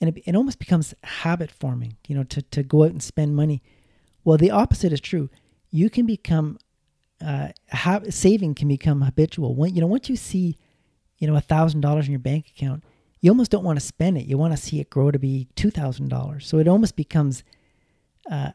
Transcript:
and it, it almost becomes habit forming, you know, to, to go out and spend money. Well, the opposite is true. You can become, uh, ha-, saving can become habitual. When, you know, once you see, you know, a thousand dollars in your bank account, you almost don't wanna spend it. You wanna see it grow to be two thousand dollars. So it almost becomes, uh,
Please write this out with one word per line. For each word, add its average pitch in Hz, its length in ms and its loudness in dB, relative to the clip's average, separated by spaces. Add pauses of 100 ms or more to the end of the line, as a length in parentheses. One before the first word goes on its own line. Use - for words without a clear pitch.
and 165 160 0
it, - 100 -20
it 175 100 0
almost 262 220 0
becomes - 440 0
habit 165 480 -4
forming, 123 460 -8 (100)
you 143 100 -4
know, 135 80 -2
to, 139 180 -8
to - 200 -4
go 151 220 4
out 165 60 4
and 165 120 -10
spend 147 340 -2
money. 147 260 0 (640)
Well, 160 140 6
the 175 120 6
opposite 202 420 2
is 139 80 -2
true. 151 300 -6 (400)
You 175 200 2
can 240 160 0
become, 160 520 -2 (680)
uh, 143 240 -4 (240)
ha-, 185 380 -2
saving 185 440 2
can 147 140 -2
become 143 340 0
habitual. 139 520 0
When, 165 200 0
you 175 60 0
know, 165 60 2
once 214 220 -2
you 254 80 -2
see, 180 420 -4 (600)
you 156 80 -4
know, 151 80 2
a 147 60 4
thousand 156 400 2
dollars 147 260 0
in 139 60 -2
your 135 80 -2
bank 143 340 -4
account, 139 300 -6 (360)
you 170 100 6
almost 240 200 4
don't 190 140 0
wanna 151 160 0
spend 170 380 -2
it. 135 80 -8
You 135 120 -2
wanna 160 180 0
see 147 240 -6
it - 100 -8
grow 139 200 2
to 143 80 0
be 135 380 -4
two 208 140 2
thousand 135 380 -4
dollars. 135 380 -6
So 160 120 0
it 156 100 4
almost 208 260 4
becomes, 147 480 -2 (880)
uh, 143 240 -6